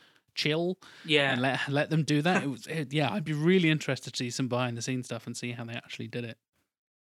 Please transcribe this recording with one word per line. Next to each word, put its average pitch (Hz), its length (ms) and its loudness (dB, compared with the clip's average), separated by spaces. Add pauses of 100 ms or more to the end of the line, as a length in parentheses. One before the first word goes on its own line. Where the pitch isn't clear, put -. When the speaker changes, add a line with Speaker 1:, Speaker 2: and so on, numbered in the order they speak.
(340)
Speaker 1:
chill 170 440 0 (260)
Speaker 2:
Yeah. 143 280 4
Speaker 1:
and 123 100 0
let, 131 260 0
let 143 220 0
them 160 120 4
do 147 200 2
that. 180 220 4
It - 20 -4
Speaker 2:
<laughs> 143 40 -2
Speaker 1:
was, - 160 -10
it, 147 260 -6
yeah, 143 200 2
I'd 180 120 -4
be 156 80 -4
really 160 380 6
interested 139 420 -2
to - 40 -12
see 123 140 -4
some 127 180 -2
behind 120 280 0
the 117 60 -8
scenes 127 240 -4
stuff 117 200 -10
and 117 100 -8
see 123 160 -6
how 120 120 -10
they 113 100 -10
actually 117 340 -10
did 120 160 -6
it. 113 140 -12 (800)